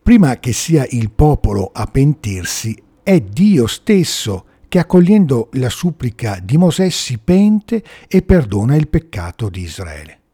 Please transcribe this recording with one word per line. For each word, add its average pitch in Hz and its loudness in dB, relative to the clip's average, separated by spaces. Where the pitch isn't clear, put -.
Prima 180 4
che 120 -4
sia 156 0
il 113 -4
popolo 104 0
a 104 -6
pentirsi, 110 -4
è 185 2
Dio 123 2
stesso - -2
che, 180 2
accogliendo 175 4
la 127 -2
supplica 113 -6
di 101 -2
Mosè, 180 2
si 131 -6
pente 208 0
e 185 2
perdona 123 0
il 147 0
peccato 95 -6
di 90 -10
Israele. 80 -16